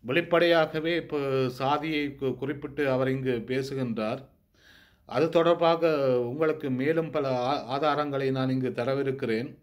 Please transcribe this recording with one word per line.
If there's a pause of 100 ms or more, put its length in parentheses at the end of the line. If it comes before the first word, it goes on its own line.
வெளிப்படையாகவே
இப்போ
சாதியை
கு-,
குறிப்பிட்டு
அவர்
இங்கு
பேசுகின்றார். (760)
அது
தொடர்பாக (300)
உங்களுக்கு
மேலும்
பல
ஆ-,
ஆதாரங்களை
நான்
இங்கு
தரவிருக்கிறேன்.